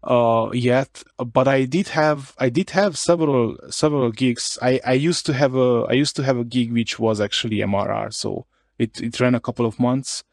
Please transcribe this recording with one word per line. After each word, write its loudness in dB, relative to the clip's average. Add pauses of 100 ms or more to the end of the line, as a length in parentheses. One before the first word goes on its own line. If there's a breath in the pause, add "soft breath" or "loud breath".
uh, 2
yet, 0 (140)
but 2
I 4
did -2
have, 0
I 0
did -2
have 0
several, 2 (120)
several 0
gigs. -2
I, 2
I 2
used 0
to 0
have 2
a, 4
I 2
used 0
to -4
have 2
a -2
gig -2
which -2
was 0
actually -2
M -2
R -2
R, -4
so -8 (320)
it, -4
it -6
ran 4
a 0
couple -2
of -4
months. -2